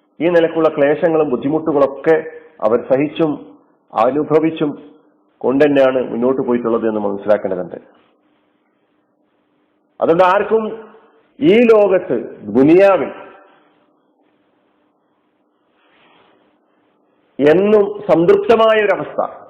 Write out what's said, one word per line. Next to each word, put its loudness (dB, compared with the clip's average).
ഈ -2
നിലക്കുള്ള 0
ക്ലേശങ്ങളും 0
ബുദ്ധിമുട്ടുകളൊക്കെ -2
അവർ 0
സഹിച്ചും -2
അനുഭവിച്ചും -2
കൊണ്ടുതന്നെയാണ് 2
മുന്നോട്ട് -2
പോയിട്ടുള്ളത് -2
എന്ന് -4
മനസ്സിലാക്കേണ്ടതുണ്ട്. -4
അതുകൊണ്ട് 2
ആർക്കും 0
ഈ 4
ലോകത്ത്, 2
ദുനിയാവിൽ 4
എന്നും 4
സംതൃപ്തമായ 2
ഒരവസ്ഥ -4